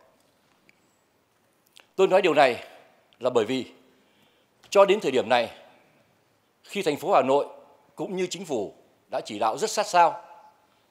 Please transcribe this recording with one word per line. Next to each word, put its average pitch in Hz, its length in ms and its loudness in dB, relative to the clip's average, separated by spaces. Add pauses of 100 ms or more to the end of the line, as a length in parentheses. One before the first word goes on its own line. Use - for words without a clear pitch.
(2000)
Tôi 190 120 4
nói 185 140 2
điều 165 120 2
này 131 340 2 (520)
là 123 100 -4
bởi 120 160 2
vì 123 260 -6 (1000)
cho 202 160 6
đến 202 140 2
thời 165 120 -4
điểm 113 180 0
này, 120 220 0 (1120)
khi - 180 -10
thành 147 160 -2
phố 180 160 -4
Hà 147 80 6
Nội 135 260 0 (480)
cũng 185 200 -10
như 185 120 -4
chính 180 180 -14
phủ 110 280 -6 (380)
đã 131 140 -6
chỉ 104 140 -10
đạo 110 180 -2
rất 208 120 -4
sát 202 180 -6
sao 170 340 2 (680)